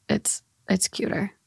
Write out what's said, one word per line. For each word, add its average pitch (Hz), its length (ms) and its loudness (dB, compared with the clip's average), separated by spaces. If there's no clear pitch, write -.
it's, - 320 0
it's 190 200 2
cuter. - 420 -2